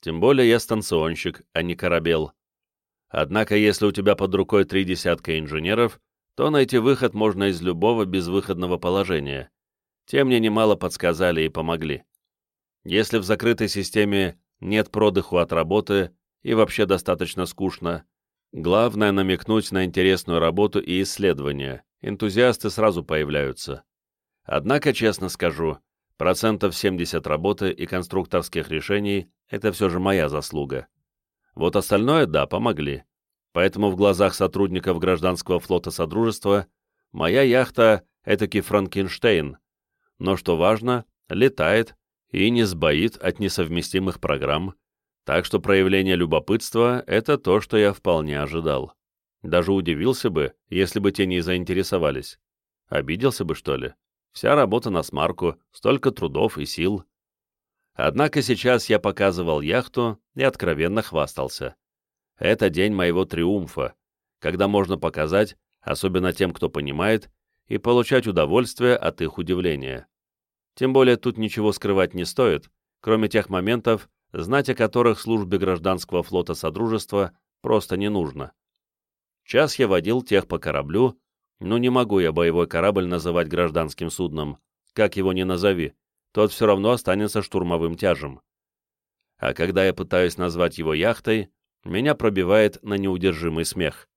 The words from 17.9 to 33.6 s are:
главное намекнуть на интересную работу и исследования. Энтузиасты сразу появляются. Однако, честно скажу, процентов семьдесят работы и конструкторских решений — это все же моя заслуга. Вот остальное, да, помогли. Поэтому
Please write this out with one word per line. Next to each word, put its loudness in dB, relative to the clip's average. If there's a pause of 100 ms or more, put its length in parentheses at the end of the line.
главное 0
намекнуть 0
на 0
интересную 2
работу 2
и -2
исследования. -2 (160)
Энтузиасты 0
сразу 0
появляются. -4 (600)
Однако, 0
честно -2
скажу, -2 (380)
процентов 0
семьдесят -2
работы -2
и -6
конструкторских -4
решений — -2 (180)
это -2
все 0
же 0
моя 2
заслуга. -6 (680)
Вот 0
остальное, 2
да, 0
помогли. -4 (480)
Поэтому 2